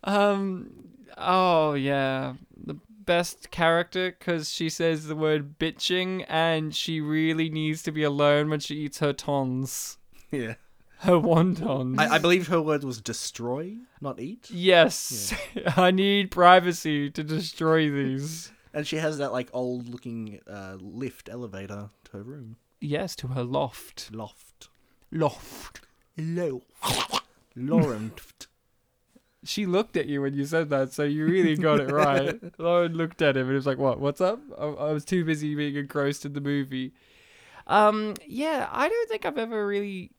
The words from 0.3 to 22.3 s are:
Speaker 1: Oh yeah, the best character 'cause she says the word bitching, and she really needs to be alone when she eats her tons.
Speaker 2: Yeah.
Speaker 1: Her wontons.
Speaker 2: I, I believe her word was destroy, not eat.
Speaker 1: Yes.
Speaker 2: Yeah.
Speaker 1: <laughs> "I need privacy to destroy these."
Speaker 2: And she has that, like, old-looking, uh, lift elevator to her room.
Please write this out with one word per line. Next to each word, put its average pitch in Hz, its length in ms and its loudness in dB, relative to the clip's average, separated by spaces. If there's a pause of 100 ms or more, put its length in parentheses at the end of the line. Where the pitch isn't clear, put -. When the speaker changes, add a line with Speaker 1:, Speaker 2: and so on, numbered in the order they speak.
Speaker 1:
Oh 175 560 4
yeah, 135 640 0 (200)
the - 200 -12 (300)
best - 460 0
character 175 640 0
'cause 165 320 -4
she 165 200 -2
says 160 380 -2
the 151 80 -6
word 156 440 0
bitching, 185 680 -2
and 160 440 0
she 160 280 -4
really 160 480 0
needs 156 340 -2
to 165 80 -4
be 151 120 -2
alone 147 460 4
when 151 120 -2
she 147 140 -8
eats 147 240 -8
her 147 120 2
tons. 135 840 -4 (340)
Speaker 2:
Yeah. 117 220 -4 (460)
Speaker 1:
Her 185 140 4
wontons. 160 840 2
Speaker 2:
I, 151 160 4
I - 40 6
believe 175 280 4
her 170 140 2
word 151 240 0
was 120 160 -8
destroy, 127 760 -8 (220)
not 139 220 -8
eat. 175 280 -12
Speaker 1:
Yes. 165 840 4 (220)
Speaker 2:
Yeah. 170 180 -2
Speaker 1:
<laughs> - 40 2
"I 185 140 8
need 196 400 4
privacy 175 800 6
to 151 140 -8
destroy 160 680 2
these." 139 640 -4 (200)
Speaker 2:
And 147 140 -6
she 156 120 -4
has 156 200 -2
that, 139 160 -4
like, 127 180 -6
old-looking, 120 960 -8
uh, 95 320 -14
lift 110 480 -12
elevator 101 600 -12 (140)
to - 80 -20
her 101 100 -14
room. 120 360 -16 (220)